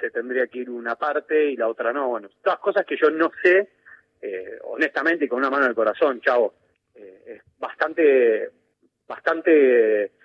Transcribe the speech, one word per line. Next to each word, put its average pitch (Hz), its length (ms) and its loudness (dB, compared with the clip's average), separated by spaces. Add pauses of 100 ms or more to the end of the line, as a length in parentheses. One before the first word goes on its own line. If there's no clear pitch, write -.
se 120 100 -6
tendría 123 380 -4
que 127 120 -12
ir 123 100 -10
una 117 260 -8
parte 151 540 -2
y 131 60 -6
la 113 120 -2
otra 117 240 -4
no. 139 160 -4
Bueno, 107 200 -6 (140)
todas 185 160 -2
cosas 196 260 -2
que 143 120 -6
yo 156 120 4
no 160 220 0 (120)
sé, 185 260 4 (520)
eh, 98 440 -12
honestamente, 147 600 -4
y 127 40 -2
con 120 100 -4
una 135 120 -2
mano 139 140 0
en 127 60 2
el 110 60 -6
corazón, 113 440 0
Chavo, 123 340 0 (400)
eh, 98 320 -20
es 113 160 -18 (160)
bastante, 123 920 0 (560)
bastante, 127 1040 2 (120)